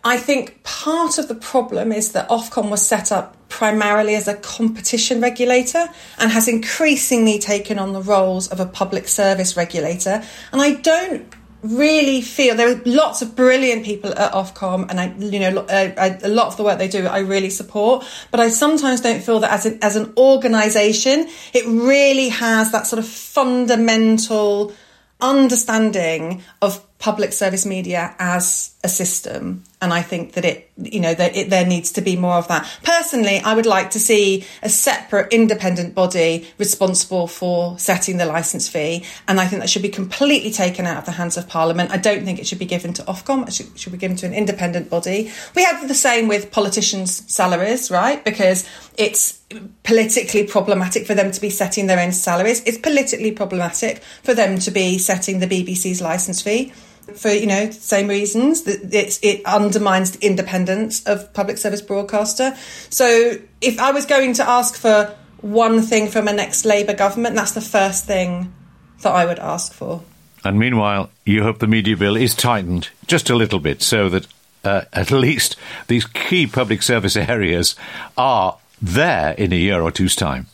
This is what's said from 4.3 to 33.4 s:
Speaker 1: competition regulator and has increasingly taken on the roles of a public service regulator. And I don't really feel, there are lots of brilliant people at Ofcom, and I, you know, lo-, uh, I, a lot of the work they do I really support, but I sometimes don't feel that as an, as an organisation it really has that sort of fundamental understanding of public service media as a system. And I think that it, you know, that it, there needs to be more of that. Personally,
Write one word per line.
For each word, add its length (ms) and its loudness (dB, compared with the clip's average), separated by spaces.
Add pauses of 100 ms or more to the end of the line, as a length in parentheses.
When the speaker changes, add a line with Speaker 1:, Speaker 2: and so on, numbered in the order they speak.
Speaker 1:
competition 840 -2
regulator 680 2 (300)
and 120 2
has 180 2
increasingly 880 2
taken 400 -2
on 140 -4
the 100 -6
roles 460 2
of 100 -8
a 80 -2
public 400 -4
service 500 0
regulator. 680 -4 (300)
And 80 2
I 140 4
don't 580 0 (300)
really 580 2
feel, 340 2
there 160 4
are 140 0
lots 380 2
of 120 -10
brilliant 500 4
people 320 -6
at 160 2
Ofcom, 580 -4
and 100 -2
I, 180 -4
you 220 -4
know, 100 2
lo-, 160 -2
uh, 300 0
I, 260 0
a 60 -2
lot 200 2
of 80 -10
the 80 -4
work 140 2
they 100 -2
do 180 -2
I 140 -2
really 300 -2
support, 540 0 (260)
but 100 2
I 100 6
sometimes 500 2
don't 220 0
feel 180 2
that 120 0
as 140 0
an, 160 -2
as 140 2
an 200 -4
organisation 1120 4 (260)
it 120 2
really 600 4
has 440 0
that 140 -2
sort 140 -4
of 80 -6
fundamental 1600 2 (480)
understanding 1200 2 (180)
of 220 0 (160)
public 360 -2
service 320 -2
media 520 -6
as 640 -2
a 60 -4
system. 720 -6 (200)
And 100 0
I 80 0
think 320 -8
that 140 -2
it, 320 -4
you 200 -8
know, 140 0
that 240 0
it, 140 -4
there 160 4
needs 260 0
to 80 -4
be 160 0
more 200 0
of 120 -2
that. 180 -2 (160)
Personally, 580 2